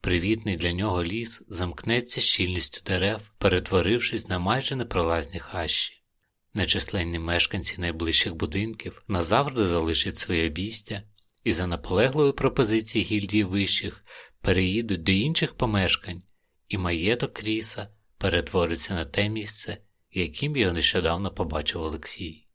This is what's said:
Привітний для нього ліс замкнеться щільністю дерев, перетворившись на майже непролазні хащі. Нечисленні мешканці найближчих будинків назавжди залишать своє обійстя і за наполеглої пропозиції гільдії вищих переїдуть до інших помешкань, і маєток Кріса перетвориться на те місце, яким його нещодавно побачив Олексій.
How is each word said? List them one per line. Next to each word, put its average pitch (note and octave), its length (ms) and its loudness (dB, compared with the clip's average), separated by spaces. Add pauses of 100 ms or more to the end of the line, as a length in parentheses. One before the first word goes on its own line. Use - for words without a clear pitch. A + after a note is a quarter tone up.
Привітний G2+ 560 0
для F2 160 0
нього F2+ 320 0
ліс A2+ 440 -6
замкнеться G#2+ 720 -2
щільністю - 680 0
дерев, G2 340 0 (180)
перетворившись F#2+ 880 2
на F#2+ 100 -2
майже B2 380 0
непролазні E2+ 640 0
хащі. - 640 -4 (520)
Нечисленні F2 640 0
мешканці E2+ 600 0
найближчих E2 540 0
будинків G2+ 760 -4
назавжди A2 580 2
залишать E2+ 520 2
своє E2 280 0
обійстя F#2+ 560 -4 (420)
і A2+ 80 2
за E2+ 140 0
наполеглої B2+ 680 2
пропозиції A2 720 2
гільдії G#2 400 2
вищих F#2+ 600 -2 (360)
переїдуть F#2+ 600 2
до F#2+ 100 2
інших D3 420 2
помешкань, F#2 680 0 (460)
і G#2 100 -2
маєток F2+ 540 0
Кріса A2 560 -6 (300)
перетвориться E2+ 760 0
на E2 100 -2
те G2+ 240 0
місце, G#2 500 -6 (320)
яким C#3+ 460 -2
його G2 160 4
нещодавно E2+ 580 2
побачив D#2 520 -2
Олексій. D#2 720 -8